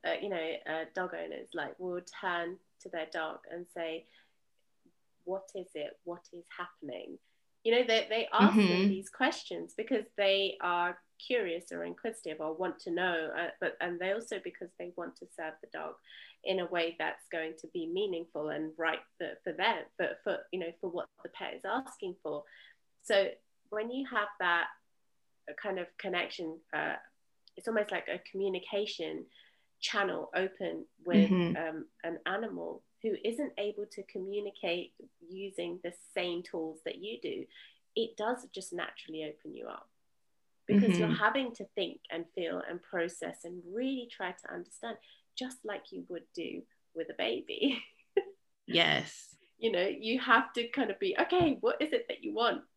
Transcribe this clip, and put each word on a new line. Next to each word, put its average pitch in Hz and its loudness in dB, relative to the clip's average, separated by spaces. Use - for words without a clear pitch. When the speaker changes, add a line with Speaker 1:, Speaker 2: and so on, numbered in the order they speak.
Speaker 1:
uh, 165 2
you 202 -4
know, 165 -2
uh, 160 -2
dog 180 -2
owners, 165 -8
like, 143 -6
will 180 -4
turn 175 -2
to 185 -14
their 165 -4
dog 160 -2
and 175 -8
say, 165 -4
"What 190 -6
is 185 -8
it? - -8
What 175 -10
is 170 -14
happening?" - -10
You 226 6
know, 240 6
they, 226 6
they 220 0
ask 202 10
them 208 10
Speaker 2:
Mm-hmm. 185 6
Speaker 1:
these 190 0
questions 175 -2
because 220 0
they 196 4
are 175 2
curious 180 -2
or 170 -4
inquisitive 175 -6
or 156 -4
want 180 -4
to 175 -6
know, 170 0
uh, 170 -2
but, - -2
and 175 -2
they 185 0
also, 226 -2
because 175 -10
they 175 -8
want 170 -8
to 180 -16
serve 156 -6
the - -16
dog 156 -6
in 190 2
a 175 0
way 170 0
that's - -2
going 160 -2
to 165 -14
be 165 -2
meaningful 170 -2
and 156 -2
right 160 2
for, 170 -4
for 175 -4
them, 196 2
but - 0
for, 190 0
you 185 -4
know, 170 -4
for 185 -4
what 170 -4
the - -10
pet - -8
is - -12
asking 202 -4
for. 147 -4
So 196 6
when 220 -4
you 262 -4
have 208 2
that 170 4
kind 190 -2
of 175 -4
connection, 175 -2
uh, 151 0
it's 180 -8
almost 214 2
like 175 -4
a 180 -4
communication 185 -2
channel - 0
open 180 -2
with, 196 10
Speaker 2:
Mm-hmm. 175 6
Speaker 1:
um, 160 -4
an 165 -4
animal 180 -4
who 220 2
isn't 247 -2
able 208 -2
to 202 -12
communicate 196 -4
using 185 -6
the 175 -6
same 180 0
tools 160 -6
that - -6
you 208 -8
do, 165 -4
it 226 0
does 240 -2
just 190 -10
naturally 160 -6
open 151 -10
you 58 -10
up, - -10
because 202 8
you're 175 6
Speaker 2:
Mm-hmm. 160 4
Speaker 1:
having 240 4
to 196 -10
think 180 -4
and 165 -6
feel 175 -4
and 175 -6
process 170 -4
and 175 -10
really 247 -2
try 185 -4
to - -12
understand, 226 -10
just 254 -8
like - -8
you 180 -10
would 170 -8
do 170 -6
with 165 -4
a - -10
baby. 233 0
<laughs> 392 4
Speaker 2:
Yes. - 4
Speaker 1:
You 226 2
know, 180 2
you 220 0
have 254 6
to 233 -2
kind 262 0
of 196 -2
be, 190 0
"Okay, 339 6
what - 2
is 311 0
it - 0
that - -6
you 214 -4
want? 220 2